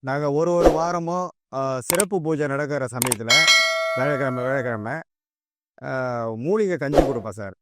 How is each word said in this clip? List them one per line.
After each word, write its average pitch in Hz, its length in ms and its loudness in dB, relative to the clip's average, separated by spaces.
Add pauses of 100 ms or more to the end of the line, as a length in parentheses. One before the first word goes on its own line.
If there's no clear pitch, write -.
நாங்க 143 280 0
ஒரு 165 200 2
ஒரு 170 180 8
வாரமும், 170 560 -2 (280)
அ, 135 260 -2
சிறப்பு 175 400 0
பூஜை 151 260 -2
நடக்கிற 139 400 -2
சமயத்துல, 117 440 -2 (640)
வியாழக்கிழமை, 131 500 -2
வியாழக்கிழமை, 123 520 -2 (880)
அ, 135 80 -8 (460)
மூலிகை 180 400 0
கஞ்சி 143 300 2
கொடுப்போம் 113 260 -4
சார். 98 300 -10